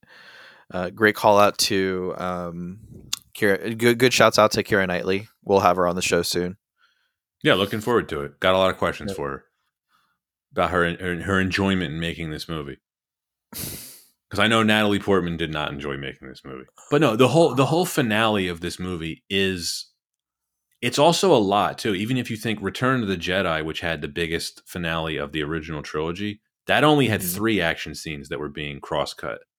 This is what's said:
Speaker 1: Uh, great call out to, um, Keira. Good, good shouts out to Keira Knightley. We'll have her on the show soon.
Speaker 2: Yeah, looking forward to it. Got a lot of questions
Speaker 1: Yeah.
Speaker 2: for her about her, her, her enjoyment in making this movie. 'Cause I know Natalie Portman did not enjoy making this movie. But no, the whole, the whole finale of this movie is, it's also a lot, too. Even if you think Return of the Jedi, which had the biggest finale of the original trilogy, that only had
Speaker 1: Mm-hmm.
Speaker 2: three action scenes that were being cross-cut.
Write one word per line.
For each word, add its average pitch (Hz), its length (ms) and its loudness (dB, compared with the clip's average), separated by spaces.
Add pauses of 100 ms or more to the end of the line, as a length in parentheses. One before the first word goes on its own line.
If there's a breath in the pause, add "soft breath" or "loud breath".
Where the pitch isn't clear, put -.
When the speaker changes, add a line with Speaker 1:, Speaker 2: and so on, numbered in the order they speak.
(720 loud breath)
Speaker 1:
Uh, 90 180 -6
great 104 260 2
call 104 240 6
out 101 200 4
to, 92 580 -2
um, 87 640 -8 (560)
Keira. 104 420 0
Good, 117 220 4
good 123 140 6
shouts 110 260 6
out 107 120 6
to 107 120 0
Keira 98 240 2
Knightley. 92 400 -2 (160)
We'll 98 180 4
have 90 160 6
her 90 100 2
on 87 80 0
the 92 60 -4
show 87 220 0
soon. 90 340 -4 (840)
Speaker 2:
Yeah, 147 120 4
looking 101 280 0
forward 110 280 0
to 73 120 -6
it. 69 200 -12
Got 92 120 4
a 92 40 4
lot 95 120 4
of 90 80 -4
questions 85 340 -4
Speaker 1:
Yeah. 95 40 -8
Speaker 2:
for 71 140 -6
her 67 160 -10 (1080)
about 87 180 0
her, 87 260 0
her, 87 240 -6
her 92 180 2
enjoyment 95 540 0
in 82 60 -8
making 82 300 -6
this 76 200 -10
movie. 73 280 -10 (760)
'Cause - 840 -12
I 104 80 4
know 113 160 4
Natalie 107 360 2
Portman 87 380 0
did 80 140 -4
not 76 220 -6
enjoy 69 240 -8
making 67 320 -12
this 64 160 -20
movie. 65 200 -16 (240)
But 147 120 4
no, 117 160 4
the 127 100 6
whole, 143 260 4
the 131 120 4
whole 165 200 0
finale 107 640 0
of 85 140 -8
this 87 180 -8
movie 82 500 -8
is, 95 580 -2 (960)
it's 123 180 -2
also 170 360 6
a - 20 8
lot, 98 400 2
too. 107 180 -2
Even 113 220 -2
if 120 140 -6
you 110 60 -6
think 107 240 -6
Return 127 400 -2
of 101 80 -4
the 95 80 -2
Jedi, 85 460 -2
which 80 180 -8
had 82 200 -4
the 80 60 -8
biggest 80 580 -6
finale 82 520 -4
of 71 160 -6
the 78 100 -4
original 78 400 -6
trilogy, 87 580 -6 (260)
that 107 160 4
only 147 240 6
had 104 140 0
Speaker 1:
Mm-hmm. 90 140 -6
Speaker 2:
three 104 260 0
action 80 320 -4
scenes 73 360 -12
that 73 100 -6
were 73 100 -6
being 71 300 -10
cross-cut. 71 640 -6 (180)